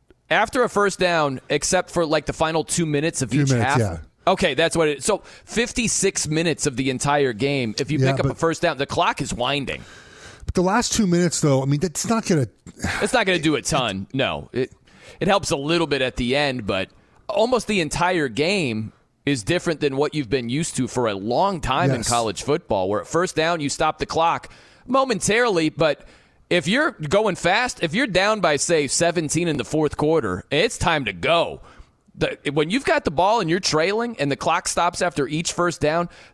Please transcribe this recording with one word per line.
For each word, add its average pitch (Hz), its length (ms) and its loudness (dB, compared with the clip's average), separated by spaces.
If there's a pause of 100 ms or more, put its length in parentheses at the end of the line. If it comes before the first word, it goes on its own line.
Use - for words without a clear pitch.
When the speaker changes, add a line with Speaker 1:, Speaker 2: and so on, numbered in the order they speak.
(300)
Speaker 1:
after 226 340 2
a 202 60 2
first 202 300 2
down, 160 500 2
except 175 420 0
for, 170 140 0
like, 151 220 0
the 139 40 -2
final 160 320 0
two - 220 -2
minutes 151 360 -2
of 127 100 -4
Speaker 2:
Two 147 100 2
Speaker 1:
each 135 80 2
Speaker 2:
minutes, 123 220 4
Speaker 1:
half? 143 80 4
Speaker 2:
yeah. 95 180 0 (280)
Speaker 1:
Okay, 180 280 2
that's 160 240 2
what 160 100 4
it 143 120 -2
is. - 60 -10
So 202 120 2 (260)
fifty-six 214 840 -2
minutes 156 360 0
of 135 120 -2
the 131 120 0
entire 139 440 2
game, 123 460 0
if 143 120 -4
you 151 80 0
Speaker 2:
Yeah, 135 120 4
Speaker 1:
pick 135 100 -2
up 139 60 2
Speaker 2:
but 135 60 0
Speaker 1:
a - 20 -8
first 165 260 -2
down, 160 160 0
the 135 80 -2
clock 180 360 0
is - 120 -4
winding. 120 500 -4 (640)
Speaker 2:
But - 100 -6
the 185 60 4
last 202 320 0
two 214 120 2
minutes, 175 360 2
though, 135 200 4
I 135 40 -4
mean, 143 140 2
that's - 280 -4
not 226 180 0
gonna 143 220 2 (540)
Speaker 1:
It's 190 120 0
not 233 120 2
gonna 180 140 2
do 151 160 2
a 113 60 -2
ton. 107 520 -2
No. 95 400 -2
It, 123 180 -4 (480)
it 165 80 -2
helps 196 240 2
a 160 60 0
little 165 300 0
bit 139 140 0
at 127 140 -2
the 123 200 0
end, 135 300 -2
but 95 240 -2 (380)
almost 226 400 0
the 208 140 2
entire 160 480 0
game 127 640 -2 (320)
is 139 180 0
different 170 380 -2
than 139 160 0
what 147 180 0
you've 131 140 -4
been 127 200 -2
used 151 280 -4
to 127 100 0
for 120 200 0
a 104 60 0
long 135 460 -2
time 135 320 0
in 127 60 0
Speaker 2:
Yes. 110 120 -4
Speaker 1:
college 117 340 0
football, 117 460 0
where 101 120 0
at 82 60 -14
first 170 280 0
down, 165 240 0
you 143 100 -4
stop 156 300 0
the - 60 -4
clock 160 440 -2 (380)
momentarily, 220 840 2
but 147 380 0 (420)
if 170 180 2
you're 277 240 2
going 185 440 0
fast, 214 480 0
if 156 100 -2
you're 262 140 0
down 202 340 2
by, 156 160 4
say, 151 300 2
seventeen 165 600 0
in 147 100 0
the 117 80 -4
fourth 156 320 0
quarter, 131 540 0
it's 175 260 0
time 156 280 0
to 101 80 -4
go. 110 480 0 (540)
The, - 220 -4 (140)
when 151 180 0
you've 269 160 -2
got 311 200 2
the - 60 0
ball 196 280 2
and 165 100 -2
you're 180 120 0
trailing 208 580 0
and 143 120 0
the 135 40 0
clock 170 320 -2
stops 175 340 -2
after 170 260 0
each 156 260 -4
first 175 260 -2
down, 165 300 0 (240)